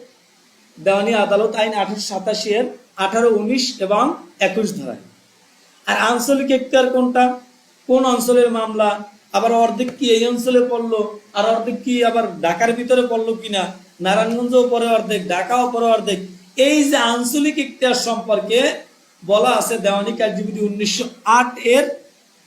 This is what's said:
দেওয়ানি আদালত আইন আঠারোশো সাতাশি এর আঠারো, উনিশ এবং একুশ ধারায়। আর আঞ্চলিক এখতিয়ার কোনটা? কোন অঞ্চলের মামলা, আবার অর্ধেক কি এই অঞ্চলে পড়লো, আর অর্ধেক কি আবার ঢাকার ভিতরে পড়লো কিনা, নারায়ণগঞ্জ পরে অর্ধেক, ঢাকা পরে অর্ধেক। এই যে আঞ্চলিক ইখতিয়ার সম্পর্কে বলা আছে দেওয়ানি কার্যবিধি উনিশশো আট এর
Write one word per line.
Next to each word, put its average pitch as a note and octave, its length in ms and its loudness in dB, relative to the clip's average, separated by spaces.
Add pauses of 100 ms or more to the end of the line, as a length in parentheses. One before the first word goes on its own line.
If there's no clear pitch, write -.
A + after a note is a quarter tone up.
(760)
দেওয়ানি G3 360 0
আদালত G#3+ 420 2
আইন A3 180 0
আঠারোশো G#3 280 -4
সাতাশি G#3 480 -4
এর G#3+ 160 2 (300)
আঠারো, A3+ 340 2
উনিশ A3 520 0
এবং G3+ 220 2 (360)
একুশ G3+ 280 0 (120)
ধারায়। A#2+ 240 -12 (840)
আর G3+ 120 -2
আঞ্চলিক A#3+ 540 0
এখতিয়ার B3+ 380 2
কোনটা? B3 500 2 (480)
কোন C4 180 4
অঞ্চলের A#3+ 460 2
মামলা, A3 380 0 (440)
আবার A3 200 2
অর্ধেক A#3 440 2
কি C#4 120 -2
এই A3+ 180 4
অঞ্চলে A#3+ 420 2
পড়লো, A3+ 500 -4 (140)
আর G3+ 120 0
অর্ধেক A3+ 380 -2
কি B3 200 0
আবার A3+ 380 0
ঢাকার A#3 320 0
ভিতরে B3 340 0
পড়লো A3+ 260 -2
কিনা, G#3 300 -4 (380)
নারায়ণগঞ্জ A#3 680 2
পরে A#3 180 0
অর্ধেক, G#3 400 0
ঢাকা A#3+ 400 0
পরে A#3+ 180 -2
অর্ধেক। G#3 340 2 (360)
এই C#4+ 280 4
যে C#4 140 2
আঞ্চলিক B3 600 0
ইখতিয়ার B3+ 360 -2
সম্পর্কে G#3+ 800 -2 (520)
বলা G#3+ 240 4
আছে A3+ 280 0
দেওয়ানি G3+ 360 -2
কার্যবিধি G#3 460 -4
উনিশশো G#3 440 -2 (220)
আট A#3 320 2
এর B3 320 2 (580)